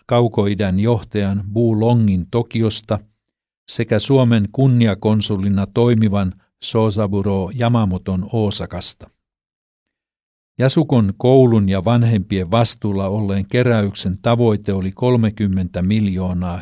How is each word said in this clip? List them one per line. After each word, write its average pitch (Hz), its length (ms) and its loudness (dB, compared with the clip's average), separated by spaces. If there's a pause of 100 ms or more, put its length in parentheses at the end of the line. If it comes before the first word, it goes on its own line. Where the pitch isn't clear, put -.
kaukoidän 101 720 0
johtajan 101 640 -2 (100)
Bu 113 260 0
Longin 107 520 2
Tokiosta 113 680 -2 (680)
sekä 113 320 -2
Suomen 117 520 2
kunniakonsulina 107 1160 0
toimivan 110 640 0 (320)
Shosaburo 101 960 -2
Yamamoton 101 720 -2
Osakasta. 98 760 -6 (1500)
Jasukon 123 580 2
koulun 123 520 4
ja 95 160 -2
vanhempien 104 640 0
vastuulla 101 560 -2
olleen 98 420 -4
keräyksen 110 720 0
tavoite 113 520 0
oli 95 180 -2
kolmekymmentä 107 880 0
miljoonaa 90 800 -2